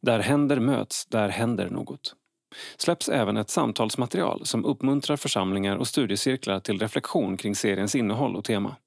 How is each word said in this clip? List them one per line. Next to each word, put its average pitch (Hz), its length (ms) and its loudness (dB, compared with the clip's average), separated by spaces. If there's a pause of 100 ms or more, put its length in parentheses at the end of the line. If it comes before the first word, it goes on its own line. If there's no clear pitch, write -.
"Där 117 160 4
händer 139 420 4
möts, 117 460 0
där 107 220 2
händer 98 420 0
något", - 460 -8 (600)
släpps - 320 0
även 107 280 2
ett 107 140 -2
samtalsmaterial 123 960 0
som - 180 0
uppmuntrar 139 520 0
församlingar 98 600 0
och 127 120 -2
studiecirklar 101 720 0
till 101 180 -2
reflektion 104 580 -2
kring 101 180 -4
seriens 101 400 0
innehåll 113 420 0
och 104 80 -6
tema. 104 320 -2 (100)